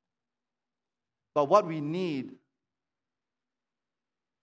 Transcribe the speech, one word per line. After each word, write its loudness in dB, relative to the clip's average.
But 2
what 4
we -6
need -4